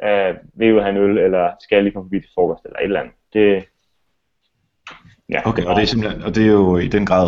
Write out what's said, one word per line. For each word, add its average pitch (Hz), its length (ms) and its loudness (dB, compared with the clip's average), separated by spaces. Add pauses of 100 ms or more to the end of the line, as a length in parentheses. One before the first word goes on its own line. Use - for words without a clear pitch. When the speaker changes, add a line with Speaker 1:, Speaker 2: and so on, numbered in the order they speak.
Speaker 1:
øh, 98 320 0 (180)
vil 113 140 0
I 110 120 4
have 98 100 -2
en 98 80 -2
øl, 101 200 0
eller 92 420 0
skal - 160 -4
jeg 101 80 4
lige 101 100 -2
komme 95 140 -14
forbi 95 120 -6
til - 160 -12
frokost," 85 300 -2
eller - 140 -14
et - 40 -4
eller 95 160 -2
andet. - 140 -10 (200)
Det, 101 300 2 (1700)
ja. - 200 -4
Speaker 2:
Okay, 90 140 -4
og 90 120 -2
det 107 60 2
er 107 40 0
simpelthen, 107 380 -6
og 104 120 -6
det 110 80 2
er 107 80 4
jo 95 260 4
i 87 100 -2
den 104 180 0
grad 92 220 2